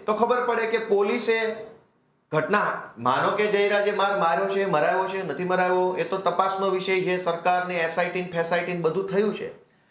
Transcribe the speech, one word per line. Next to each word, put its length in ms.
તો 140
ખબર 320
પડે 200
કે 120
પોલીસે 760
ઘટના, 400
માનો 320
કે 160
જયરાજે 460
માર 260
માર્યો 300
છે, 180
મરાયો 420
છે, 140
નથી 220
મરાયો, 540
એ 60
તો 120
તપાસનો 540
વિષય 300
છે, 240
સરકારને 500
એસ 240
આઈ 120
ટી 120
ને 100
ફેસાઈટી 400
ને 80
બધું 280
થયું 280
છે, 180